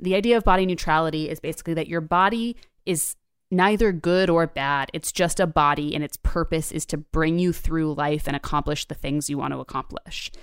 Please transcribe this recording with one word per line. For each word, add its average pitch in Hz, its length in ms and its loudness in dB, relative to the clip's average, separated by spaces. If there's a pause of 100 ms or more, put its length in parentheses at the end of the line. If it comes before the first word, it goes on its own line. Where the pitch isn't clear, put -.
the 185 160 0
idea 233 200 4
of 208 80 2
body 190 220 6
neutrality 156 640 0
is 151 100 -6
basically 160 360 -6
that 160 140 -2
your 170 120 -2
body 202 560 0 (280)
is 170 300 -2 (360)
neither 196 420 4
good 175 380 2
or 165 180 4
bad. 139 440 -2
It's - 200 -6
just 175 260 0
a 185 80 4
body, 147 480 2
and 151 80 -2
its - 140 -8
purpose 165 560 -2
is 156 140 -4
to 156 100 -4
bring 160 420 0
you 175 140 2
through 160 420 -2
life 147 320 -2
and 143 80 -2
accomplish 147 520 -2
the 147 80 -12
things 147 360 -4
you 143 80 -4
want 139 140 -4
to 131 80 -8
accomplish. - 720 -10 (100)